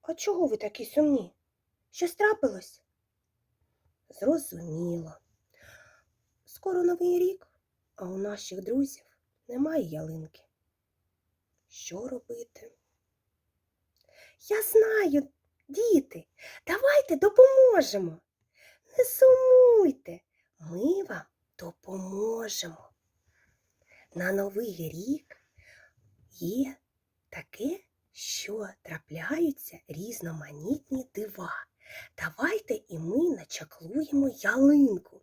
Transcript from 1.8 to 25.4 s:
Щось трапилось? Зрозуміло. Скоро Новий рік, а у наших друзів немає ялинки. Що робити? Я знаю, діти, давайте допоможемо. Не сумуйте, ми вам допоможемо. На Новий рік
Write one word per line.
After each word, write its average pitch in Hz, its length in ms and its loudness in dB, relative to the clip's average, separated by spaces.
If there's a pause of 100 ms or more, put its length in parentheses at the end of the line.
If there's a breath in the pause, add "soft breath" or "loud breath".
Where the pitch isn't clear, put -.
Щось - 240 -6
трапилось? 302 680 -2 (1300)
Зрозуміло. 170 1080 -6 (1300 soft breath)
Скоро 359 380 -4
Новий 349 360 2
рік, 370 280 -2 (480)
а 196 100 -12
у 185 120 -10
наших 196 460 -10
друзів 262 420 -4 (420)
немає 277 360 -2
ялинки. 156 640 -12 (1200)
Що 202 400 -14
робити? 403 640 -16 (1800 soft breath)
Я 427 120 0
знаю, 427 680 2 (380)
діти, 339 600 -2 (400 loud breath)
давайте 539 480 2
допоможемо. 415 1040 6 (800 soft breath)
Не 508 80 2
сумуйте, 508 1120 6 (400)
ми 214 440 -4
вам 185 180 -10 (380)
допоможемо. 190 1300 -10 (1300 soft breath)
На 180 160 -4
Новий 196 640 -6
рік 226 440 -8 (920 soft breath)